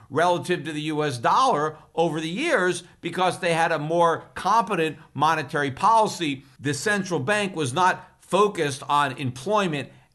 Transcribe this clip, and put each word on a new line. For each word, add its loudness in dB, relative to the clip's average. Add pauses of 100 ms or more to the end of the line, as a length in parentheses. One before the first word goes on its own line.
(100)
relative 0
to -8
the -6
U -2
S -2
dollar 2 (200)
over 0
the -6
years, 0 (160)
because -2
they 0
had 2
a -2
more 0
competent 0 (160)
monetary 0
policy. 0 (160)
The -4
central -2
bank -2
was -4
not 0 (120)
focused 0
on 0
employment -2 (240)